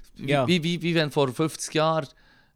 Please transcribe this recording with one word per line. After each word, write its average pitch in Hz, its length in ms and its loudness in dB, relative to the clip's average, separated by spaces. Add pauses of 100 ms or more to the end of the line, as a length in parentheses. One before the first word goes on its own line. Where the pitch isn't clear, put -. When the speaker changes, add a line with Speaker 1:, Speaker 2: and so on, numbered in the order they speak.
(160)
Speaker 1:
wie, - 160 -8
Speaker 2:
Ja. 135 160 2
Speaker 1:
wie, 170 160 4
wie, 170 180 -2
wie 165 140 -2
wenn 151 160 2
vor 139 180 2
fünfzig - 460 -4
Jahren, 156 320 0 (480)